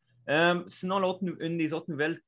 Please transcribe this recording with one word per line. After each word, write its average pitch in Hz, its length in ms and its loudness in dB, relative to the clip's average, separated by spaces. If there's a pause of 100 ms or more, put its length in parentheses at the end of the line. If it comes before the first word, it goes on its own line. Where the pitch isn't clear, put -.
(280)
Euh, 170 400 4
sinon, 190 320 -2
l'autre 185 240 0
nou-, 170 160 -4
une 165 180 -2
des 156 140 0
autres 170 180 -4
nouvelles 156 380 -2